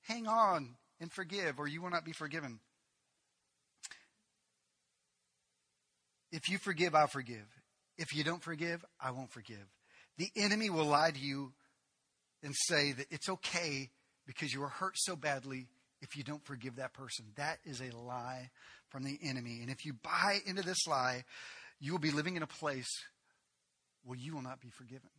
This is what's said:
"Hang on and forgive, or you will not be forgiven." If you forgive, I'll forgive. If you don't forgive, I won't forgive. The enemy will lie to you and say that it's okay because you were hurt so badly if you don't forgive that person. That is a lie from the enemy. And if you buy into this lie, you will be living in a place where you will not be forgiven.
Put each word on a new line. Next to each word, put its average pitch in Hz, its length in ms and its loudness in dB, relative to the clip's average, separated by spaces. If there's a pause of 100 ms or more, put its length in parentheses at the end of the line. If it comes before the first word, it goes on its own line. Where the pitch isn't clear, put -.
"Hang 226 200 -2
on 185 500 6 (240)
and 170 100 -6
forgive, 175 480 -2
or 147 80 -2
you 156 140 -4
will 180 80 -4
not 165 160 0
be 160 80 -8
forgiven." 143 480 -6 (3750)
If 160 160 -4
you 185 100 2
forgive, 175 380 2
I'll 151 120 12
forgive. 117 380 -6 (520)
If 156 180 -4
you 151 80 2
don't 165 180 0
forgive, 170 420 -2 (160)
I 131 120 -2
won't 127 200 -8
forgive. 104 360 -14 (500)
The 180 200 -2
enemy 208 320 4
will 160 160 4
lie 151 260 8
to 139 80 -6
you 139 340 -4 (880)
and 143 140 -6
say 143 380 4
that 127 180 -4
it's - 160 -4
okay 165 640 -2 (340)
because 135 280 -4
you 139 80 -2
were 139 80 -2
hurt 185 280 -4
so 180 200 0
badly 131 500 -2 (340)
if 139 140 -12
you 143 80 -6
don't 147 220 -6
forgive 127 320 -8
that 131 160 -6
person. 120 320 -10 (100)
That 147 300 -2
is 131 160 -8
a 123 140 -8
lie 123 540 -8 (400)
from 135 140 -6
the 139 200 -4
enemy. 120 380 -4
And 120 80 -6
if - 160 -6
you 143 80 -4
buy 202 520 4
into 190 160 -2
this 180 240 2
lie, 127 380 2 (560)
you 147 140 -2
will 180 60 0
be 151 120 4
living 156 240 2
in 160 80 0
a 147 40 -4
place 135 420 -2 (1120)
where 127 140 -8
you 151 180 -6
will 139 60 -4
not 127 180 -8
be 120 100 -16
forgiven. 127 500 -16